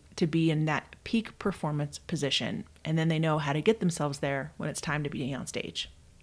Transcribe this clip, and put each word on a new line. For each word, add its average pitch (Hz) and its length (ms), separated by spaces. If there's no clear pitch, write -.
to 170 140
be 160 240
in 156 140
that - 360
peak - 380
performance 147 580
position. - 640
And 160 120
then 160 120
they 160 100
know 156 200
how 147 160
to 156 60
get 220 200
themselves 151 400
there 139 360
when 160 120
it's - 120
time 151 220
to 143 80
be 135 240
on - 140
stage. - 420